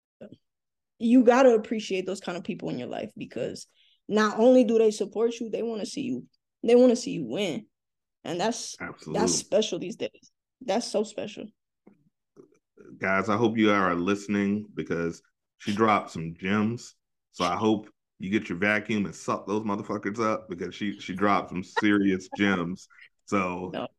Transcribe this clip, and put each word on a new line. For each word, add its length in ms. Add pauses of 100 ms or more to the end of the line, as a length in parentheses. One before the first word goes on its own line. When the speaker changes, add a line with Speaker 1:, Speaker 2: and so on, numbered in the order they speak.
(1000)
Speaker 1:
you 260
gotta 300
appreciate 500
those 160
kind 160
of 80
people 240
in 100
your 100
life, 280
because 500 (400)
not 320
only 260
do 120
they 140
support 500
you, 80
they 140
wanna 240
see 160
you, 220 (380)
they 120
wanna 220
see 160
you 120
win. 400 (600)
And 120
that's, 400
Speaker 2:
Absolutely. 420
Speaker 1:
that's 140
special 440
these 180
days. 360 (280)
That's 260
so 160
special. 420 (1500)
Speaker 2:
Guys, 320
I 60
hope 200
you 140
are 240
listening, 800
because 480 (360)
she 140
dropped 380
some 280
gems. 560 (380)
So 120
I 120
hope 320 (300)
you 100
get 220
your 80
vacuum 480
and 80
suck 320
those 160
motherfuckers 580
up, 280
because 260
she, 260
she 140
dropped 360
some 120
serious 720
<laughs> 40
gems. 520 (380)
So, 460
Speaker 1:
No, 140 (120)